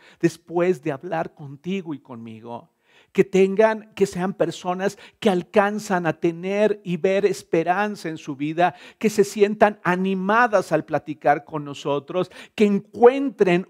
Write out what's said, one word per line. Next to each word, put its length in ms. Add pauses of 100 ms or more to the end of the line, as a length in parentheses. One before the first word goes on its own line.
(200)
después 640
de 100
hablar 420
contigo 580
y 60
conmigo, 720 (420)
que 120
tengan, 680
que 120
sean 280
personas 640 (220)
que 100
alcanzan 760
a 140
tener 640
y 120
ver 280
esperanza 840
en 100
su 180
vida, 380 (240)
que 100
se 160
sientan 580
animadas 920
al 120
platicar 600
con 200
nosotros, 640 (240)
que 120
encuentren 1040